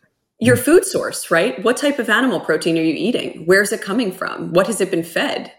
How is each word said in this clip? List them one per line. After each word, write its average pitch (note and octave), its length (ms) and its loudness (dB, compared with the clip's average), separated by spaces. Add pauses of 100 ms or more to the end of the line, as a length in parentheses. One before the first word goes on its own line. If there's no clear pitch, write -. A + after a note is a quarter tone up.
(400)
your A#3+ 160 4
food - 280 6
source, - 460 -4
right? F#3 320 0
What A3+ 140 2
type C#4+ 220 0
of G#3+ 100 -4
animal G#3+ 320 2
protein E3 380 0
are D#3+ 40 0
you D#3+ 120 2
eating? - 520 -4
Where F#3+ 160 6
is G3+ 100 -4
it G#3+ 100 -6
coming G#3 280 -2
from? - 420 -8
What F#3 140 4
has A3 140 -2
it F#3 100 0
been E3 140 -2
fed? - 540 -6